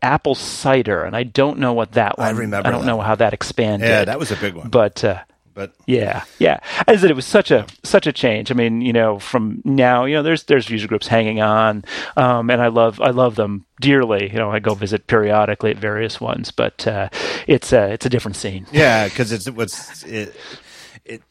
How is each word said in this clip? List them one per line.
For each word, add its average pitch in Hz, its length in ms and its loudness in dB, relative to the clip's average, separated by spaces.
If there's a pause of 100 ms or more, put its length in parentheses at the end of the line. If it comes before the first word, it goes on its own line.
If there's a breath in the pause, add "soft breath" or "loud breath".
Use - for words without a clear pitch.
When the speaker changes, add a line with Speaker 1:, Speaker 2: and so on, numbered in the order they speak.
Speaker 1:
Apple 135 340 2
Cider, 110 720 0
and 101 100 -8
I 120 80 -4
don't 139 360 0
know 127 120 0
what 113 220 -2
that 107 240 2
Speaker 2:
I 113 100 -2
Speaker 1:
one, 110 100 -2
Speaker 2:
remember 101 300 -4
Speaker 1:
I - 40 0
don't 123 100 -4
Speaker 2:
that. 131 60 -2
Speaker 1:
know 113 140 -2
how 107 140 0
that 107 180 2
expanded. 107 540 -2
Speaker 2:
Yeah, 110 180 4
that 120 140 -4
was 160 120 -4
a 104 40 -2
big 98 200 -6
one. 82 140 -14
Speaker 1:
But, 110 360 2
uh, 92 140 -2 (340)
Speaker 2:
But 98 180 -12 (160)
Speaker 1:
yeah, 113 380 -2 (120)
yeah. - 220 2 (260 loud breath)
I 214 120 6
said 180 120 4
it 147 60 2
was 127 100 -8
such - 240 2
a, 117 160 4 (180)
such - 240 2
a 147 40 0
change. 113 400 -2
I 123 40 0
mean, 117 260 0
you 123 100 0
know, 113 280 2
from 110 440 -4
now, 123 400 4
you 139 120 -2
know, 147 80 0
there's, 160 200 0
there's 123 260 2
user 107 180 -4
groups 107 200 -4
hanging 110 340 2
on, 107 440 2 (320 loud breath)
um, 120 320 2
and 123 120 4
I 120 60 4
love, 113 320 2
I 131 120 2
love 123 240 2
them 104 300 -2 (140)
dearly. 120 500 2
You 110 80 -6
know, 107 140 -2
I 110 80 -2
go 107 140 -2
visit 101 340 -4
periodically 107 640 2
at 104 60 -4
various 107 420 -6
ones, 120 320 -6
but, - 340 -4
uh, 101 220 -4 (400 loud breath)
it's - 240 2
a, 104 220 4
it's - 120 -8
a 131 40 0
different 113 260 -4
scene. 95 380 -10
Speaker 2:
Yeah, 120 340 4
'cause 110 240 -4
it's, 110 180 -8
what's, - 540 -10
it, 104 320 -10 (720 loud breath)
it, 113 240 -16